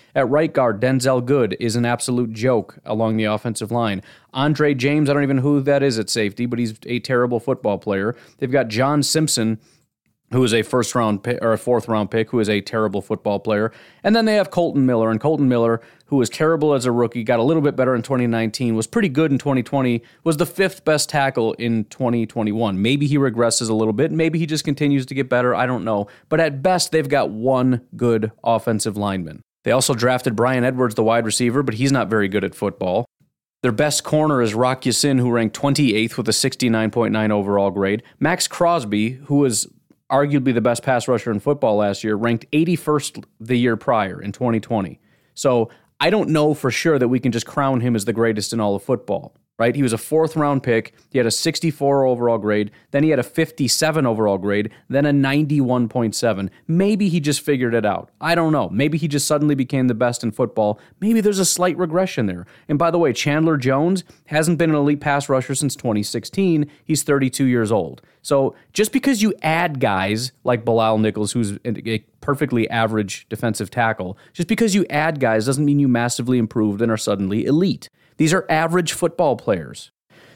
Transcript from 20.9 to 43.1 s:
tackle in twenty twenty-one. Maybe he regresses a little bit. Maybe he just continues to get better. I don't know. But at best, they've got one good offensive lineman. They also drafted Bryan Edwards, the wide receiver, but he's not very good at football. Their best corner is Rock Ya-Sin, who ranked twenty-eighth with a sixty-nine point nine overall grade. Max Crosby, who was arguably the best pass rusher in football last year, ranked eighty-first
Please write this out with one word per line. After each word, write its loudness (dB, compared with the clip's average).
tackle 0
in -2
twenty -2
twenty-one. -2
Maybe 0
he 2
regresses 0
a 0
little 2
bit. 0
Maybe 0
he -2
just -4
continues 0
to -10
get -4
better. 2
I 2
don't -2
know. -2
But 0
at 0
best, 0
they've 2
got 2
one 0
good 0
offensive 0
lineman. -6
They 0
also 2
drafted 0
Bryan 2
Edwards, 0
the 0
wide 2
receiver, 0
but -4
he's 0
not 0
very 2
good -2
at -6
football. -2
Their 2
best -2
corner 2
is 0
Rock 0
Ya-Sin, 2
who 2
ranked 0
twenty-eighth 0
with -2
a 2
sixty-nine 0
point 0
nine 0
overall 2
grade. 0
Max 0
Crosby, 0
who 0
was 2
arguably 2
the 0
best 0
pass 0
rusher 0
in -2
football 0
last 0
year, -2
ranked -2
eighty-first 0